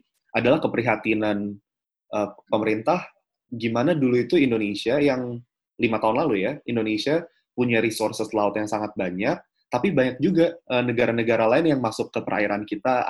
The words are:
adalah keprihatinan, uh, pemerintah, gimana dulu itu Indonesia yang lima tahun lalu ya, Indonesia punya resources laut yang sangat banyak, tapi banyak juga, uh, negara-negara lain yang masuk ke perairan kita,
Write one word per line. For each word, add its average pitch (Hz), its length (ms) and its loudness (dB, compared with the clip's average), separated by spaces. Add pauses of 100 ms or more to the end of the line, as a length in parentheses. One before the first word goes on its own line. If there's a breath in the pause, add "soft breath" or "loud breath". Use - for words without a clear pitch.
(320)
adalah 123 320 2
keprihatinan, 107 880 0 (640)
uh, 104 140 -2 (180)
pemerintah, 110 560 0 (480)
gimana 117 400 0
dulu 123 320 2
itu 160 160 2
Indonesia 113 600 0
yang 127 400 0 (360)
lima 110 240 0
tahun 113 240 2
lalu 131 120 0 (120)
ya, 127 40 -2 (120)
Indonesia 113 640 -2 (240 soft breath)
punya 120 280 2
resources 110 520 -2
laut 104 240 0
yang 107 140 -2
sangat 107 260 -4
banyak, 98 400 -2 (320)
tapi 147 240 0
banyak 127 320 0
juga, 165 320 2 (160)
uh, 127 140 2
negara-negara 117 640 2
lain 156 240 4
yang 127 80 -2
masuk - 300 -4
ke 107 100 -4
perairan 104 400 -2
kita, 120 460 -2